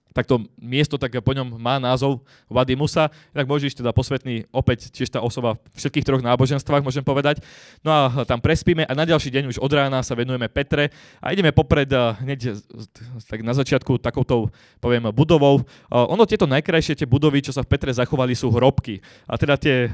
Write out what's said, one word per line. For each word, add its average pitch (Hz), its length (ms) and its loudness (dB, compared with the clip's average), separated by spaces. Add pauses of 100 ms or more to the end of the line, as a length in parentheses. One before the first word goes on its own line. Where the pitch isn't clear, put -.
(160)
Tak 156 100 -2
to 117 320 0
miesto, 135 400 -2
tak 123 240 -6
po 117 80 0
ňom 127 320 -6
má 123 160 0
názov 127 480 -2 (240)
Wadi 127 240 0
Musa. 151 400 0 (240)
Inak 143 80 -2
Mojžiš, 143 320 -4
teda 120 160 -2
posvetný, 127 560 -4
opäť 127 400 -2
tiež - 240 -8
tá - 80 -4
osoba 117 400 -4
v - 160 -20
všetkých - 320 -4
troch 131 160 0
náboženstvách, 135 560 2
môžem 139 240 -4
povedať. 143 320 0 (480)
No 156 80 2
a 135 320 2
tam 120 160 -2
prespíme 160 400 2
a 135 160 -2
na 156 80 0
ďalší 160 240 2
deň 131 240 -2
už 107 80 -6
od 131 80 0
rána 139 320 0
sa 123 160 -4
venujeme 120 320 -4
Petre 143 400 -2 (320)
a - 160 -2
ideme 170 160 4
popred, 143 320 4
eh, 123 400 0
hneď 123 320 -6
z-, 104 80 -16
z-, 120 640 -18
tak 110 160 -8
na 120 80 -2
začiatku 135 480 0
takoutou, 120 480 0 (320)
poviem, 120 320 0
budovou. 143 480 6
Eh, 123 40 -4 (280)
ono, 165 320 4
tieto 202 240 0
najkrajšie 156 480 -2
tie 156 80 -4
budovy, 139 400 2
čo 135 80 -8
sa 135 80 -4
v - 80 -6
Petre 143 240 -2
zachovali, 123 400 0
sú 120 160 -2
hrobky. 120 480 0 (320)
A 117 80 -6
teda 143 160 0
tie 127 400 0